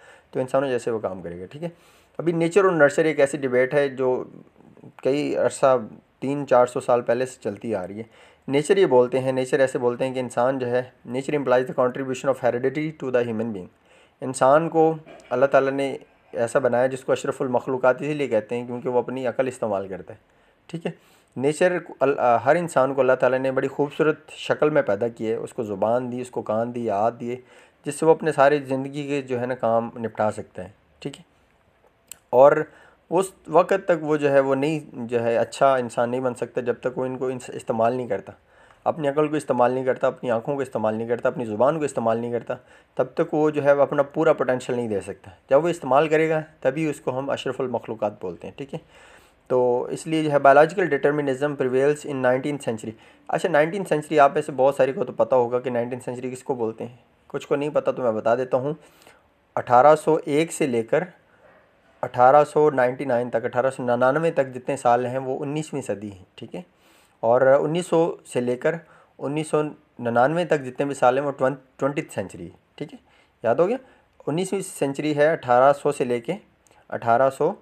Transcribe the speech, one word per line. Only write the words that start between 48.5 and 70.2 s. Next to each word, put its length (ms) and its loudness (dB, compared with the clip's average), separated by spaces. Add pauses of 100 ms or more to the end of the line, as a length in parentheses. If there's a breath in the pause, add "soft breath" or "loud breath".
ठीक 160 -12
है। 60 -10 (680 soft breath)
तो 420 2
इसलिए 300 -4
जो 80 0
है 80 2
biological 500 6
determinism 680 -2
prevails 480 0
in 180 -6
nineteenth 400 0
century। 300 -8 (380 soft breath)
अच्छा, 180 -2
नाइनटीन 360 2
सेंचुरी 340 0
आप 160 6
में 80 0
से 100 -10
बहुत 240 2
सारे 160 2
को 120 -4
तो 80 -8
पता 240 2
होगा 220 2
कि 120 -4
नाइनटीन 300 -4
सेंचुरी 300 -8
किसको 240 -8
बोलते 300 -6
हैं, 140 -16 (320)
कुछ 140 -10
को 120 -2
नहीं 140 -4
पता 220 0
तो 100 -8
मैं 120 0
बता 200 0
देता 220 -2
हूँ। 200 -4 (800 soft breath)
अठारह 400 8
सौ 220 0
एक 340 -2
से 140 -2
लेकर 400 -2 (960 soft breath)
अठारह 420 6
सौ 260 2
नाइंटी 340 0
नाइन 260 -2
तक, 140 -2
अठारह 260 0
सौ 120 -10
निन्यानवे 480 2
तक 160 0
जितने 300 -6
साल 300 2
हैं 120 -4
वो 160 -4
उन्नीसवीं 480 -6
सदी 260 -8
हैं, 180 -18 (120)
ठीक 160 -16
है। 100 -12 (580 soft breath)
और 280 4
उन्नीस 380 2
सौ 120 2 (260)
से 140 -4
लेकर 380 -2 (400 soft breath)
उन्नीस 320 -6
सौ 120 0
निन्यानवे 800 -2